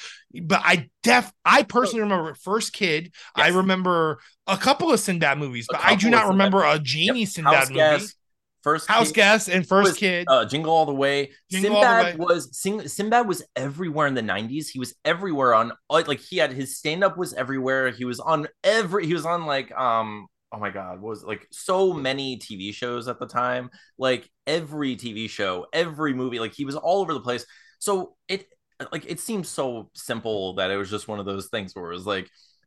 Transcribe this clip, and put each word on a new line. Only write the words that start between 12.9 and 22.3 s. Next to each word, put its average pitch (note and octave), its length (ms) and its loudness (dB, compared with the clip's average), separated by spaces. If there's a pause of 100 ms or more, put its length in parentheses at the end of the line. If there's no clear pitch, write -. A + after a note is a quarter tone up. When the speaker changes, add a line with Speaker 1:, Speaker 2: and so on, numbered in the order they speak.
Speaker 2:
was F3+ 160 -2 (140)
everywhere D3 500 -2
in C#3 80 0
the B2 80 0
nineties. A2+ 460 -4
He C3 100 -12
was B2 160 -8 (100)
everywhere D3+ 500 2
on, A#2 180 4 (160)
like, D3+ 200 2
like, C#3 120 -2
he - 160 -12
had, D3 160 2
his C3+ 240 -8
stand-up F3+ 400 0
was F3 160 -6
everywhere. C3 580 0
He B2 140 -8
was B2 160 -6
on D#3 280 -2 (140)
every, G3 440 0
he E3 80 0
was D#3 100 -2
on, E3+ 220 -2
like, C3+ 260 -4
um, A2 540 -2 (260)
oh A2 60 -14
my G#2 120 -6
God, F#2 300 -10
what G#2+ 80 -12
was, G#2+ 160 -12
like, G#2+ 260 -10
so F#3 440 0
many C3+ 420 -4